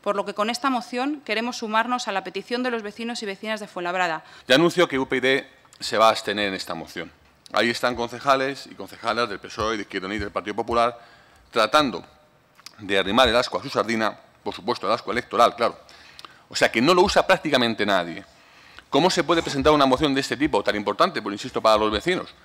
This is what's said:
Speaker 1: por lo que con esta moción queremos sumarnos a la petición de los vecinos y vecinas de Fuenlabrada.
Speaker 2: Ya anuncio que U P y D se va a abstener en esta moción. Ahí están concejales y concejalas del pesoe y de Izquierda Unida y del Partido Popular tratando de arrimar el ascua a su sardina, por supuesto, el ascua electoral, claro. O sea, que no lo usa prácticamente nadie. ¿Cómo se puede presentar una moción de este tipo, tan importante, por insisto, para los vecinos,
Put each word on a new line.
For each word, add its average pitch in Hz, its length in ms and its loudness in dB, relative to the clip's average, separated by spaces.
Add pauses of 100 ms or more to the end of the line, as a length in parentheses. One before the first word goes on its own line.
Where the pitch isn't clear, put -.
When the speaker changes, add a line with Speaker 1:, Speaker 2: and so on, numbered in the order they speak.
Speaker 1:
por 202 140 -2
lo 196 100 -2
que 202 80 -8
con 208 160 -2
esta 254 220 -2
moción 254 520 -4
queremos 226 340 -4
sumarnos 233 500 -2
a 214 40 -6
la 190 120 -2
petición 196 400 -6
de 254 80 -2
los 233 100 -6
vecinos 208 400 -10
y 214 60 -8
vecinas 214 320 -6
de 202 80 -10
Fuenlabrada. 175 560 -2 (240)
Speaker 2:
Ya 127 80 8
anuncio 170 320 6
que 139 100 -2
U 131 100 0
P 135 100 -2
y - 20 0
D 135 380 0 (220)
se - 160 -6
va 107 120 6
a - 20 8
abstener 104 380 -2
en 95 80 -4
esta 90 180 -8
moción. 82 380 -10 (420)
Ahí 113 160 2
están 120 260 -2
concejales 131 720 -2
y 127 80 -20
concejalas 110 560 -4
del 95 80 -8
pesoe 107 380 -6
y - 20 -6
de 101 60 -6
Izquierda 95 240 -8
Unida 104 100 -6
y 107 60 -6
del 101 80 -10
Partido 101 240 -8
Popular 117 420 0 (540)
tratando 110 520 2 (760)
de 98 180 -2
arrimar 107 320 4
el 110 60 2
ascua 120 240 0
a - 40 -10
su 135 60 -12
sardina, 110 480 -2 (260)
por 101 120 -8
supuesto, 95 320 -6
el 104 60 2
ascua - 180 -6
electoral, 110 440 2
claro. 113 240 -2 (680)
O - 60 -14
sea, 123 160 2
que 113 100 2
no 165 140 6
lo 180 80 6
usa 190 240 2
prácticamente 123 580 2
nadie. 92 400 -2 (640)
¿Cómo 160 220 4
se 175 120 0
puede 165 200 2
presentar 139 280 2
una 147 140 6
moción 135 300 2
de 135 60 0
este 127 140 -4
tipo, 123 280 0
tan 101 120 0
importante, 104 460 0
por 104 100 -6
insisto, 117 300 -6
para 110 160 6
los 107 140 2
vecinos, 160 420 -4 (120)